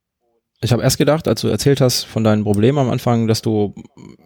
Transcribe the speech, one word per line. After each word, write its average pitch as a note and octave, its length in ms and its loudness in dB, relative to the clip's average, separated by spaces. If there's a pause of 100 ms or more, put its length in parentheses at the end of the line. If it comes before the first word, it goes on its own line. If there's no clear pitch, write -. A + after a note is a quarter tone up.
(640)
ich A2+ 100 0
hab A#2 80 2
erst C3 160 0
gedacht, D3 320 0
als - 140 -2
du A#2 60 -2
erzählt C3+ 340 0
hast B2+ 220 0
von - 200 -4
deinen G#2+ 200 2
Problemen G#2 340 2
am C3 120 0
Anfang, A#2 360 0
dass A2 160 0
du, G#2 320 -2 (520)